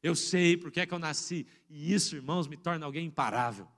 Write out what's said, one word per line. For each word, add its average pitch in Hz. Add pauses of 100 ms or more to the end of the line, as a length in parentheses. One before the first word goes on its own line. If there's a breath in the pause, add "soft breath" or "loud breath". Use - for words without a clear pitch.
Eu 165
sei 175
por 170
que 180
é 175
que 175
eu 175
nasci. 156 (220 loud breath)
E 156
isso, 180
irmãos, 147
me 147
torna 165
alguém 156
imparável. 117 (100)